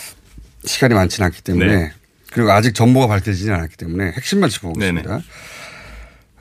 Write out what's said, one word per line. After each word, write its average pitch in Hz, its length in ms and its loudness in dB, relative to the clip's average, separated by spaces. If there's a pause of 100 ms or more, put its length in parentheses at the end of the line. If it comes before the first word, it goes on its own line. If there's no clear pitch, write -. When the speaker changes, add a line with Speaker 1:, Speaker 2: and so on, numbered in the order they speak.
(640)
Speaker 1:
시간이 123 300 2
많지는 95 320 2
않기 85 160 -4
때문에 92 340 0
Speaker 2:
네. 82 160 -2 (400)
Speaker 1:
그리고 110 200 2
아직 107 240 4
정보가 127 320 4
밝혀지진 101 460 0
않았기 82 240 -6
때문에 85 340 -4
핵심만 185 380 0
짚어보겠습니다. 87 600 -4
Speaker 2:
네네. 123 140 -6 (1160)